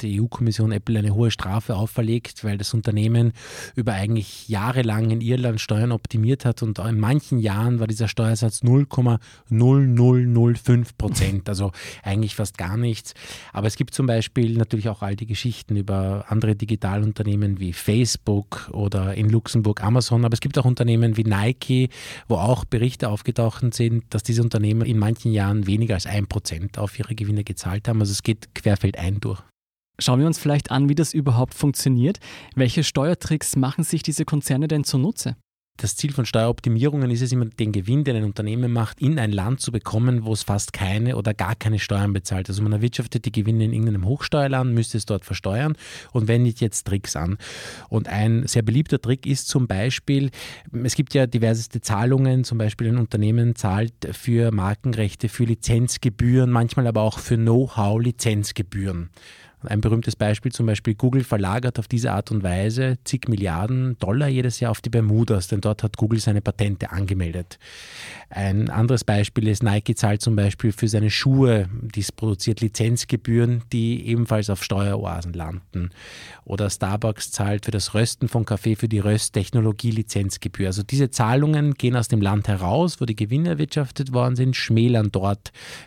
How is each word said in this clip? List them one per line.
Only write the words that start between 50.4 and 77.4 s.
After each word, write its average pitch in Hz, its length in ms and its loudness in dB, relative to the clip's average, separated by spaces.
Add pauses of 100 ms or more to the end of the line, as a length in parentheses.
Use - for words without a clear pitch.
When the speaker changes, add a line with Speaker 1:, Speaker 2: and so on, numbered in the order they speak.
Speaker 1:
es 127 100 -2
gibt - 180 -2
ja 135 140 4
diverseste 113 540 0
Zahlungen, 127 640 2
zum 117 140 -4
Beispiel 110 280 0
ein 117 120 2
Unternehmen 117 580 2
zahlt 107 380 0 (180)
für 117 400 0
Markenrechte, 107 760 -2
für - 140 -4
Lizenzgebühren, 120 1080 2
manchmal 120 340 2
aber 113 140 0
auch 110 180 0
für - 180 -2
Know-how 113 640 2
Lizenzgebühren. 101 1120 -2 (560)
Ein 104 140 0
berühmtes 110 340 2
Beispiel, 107 380 0
zum 117 140 0
Beispiel 107 280 0
Google 127 300 2
verlagert 113 540 -2
auf 113 100 -4
diese 117 240 0
Art 98 180 -2
und 107 120 0
Weise 110 640 0
zig - 240 -4
Milliarden 110 720 0
Dollar 120 300 0
jedes 127 320 0
Jahr 117 100 0
auf 107 120 -4
die 117 80 -4
Bermudas, 110 580 2
denn 101 140 -2
dort 107 200 -2
hat 110 140 -2
Google 110 240 2
seine 101 220 0
Patente 101 500 -2
angemeldet. 90 640 -4 (680)
Ein 98 400 0
anderes 117 360 0
Beispiel 104 440 0
ist, 104 140 0
Nike 107 320 2
zahlt 104 260 0
zum 113 160 2
Beispiel 101 340 2
für 113 160 0
seine 107 220 2
Schuhe, 120 640 4 (100)
die 113 200 -6
es 98 120 -6
produziert, 110 480 -2
Lizenzgebühren, 117 1000 0 (100)
die 117 340 -2
ebenfalls 113 440 0
auf 95 120 -4
Steueroasen 98 720 -2
landen. 87 560 -6 (560)
Oder 98 240 -2
Starbucks 104 640 -4
zahlt 101 340 -2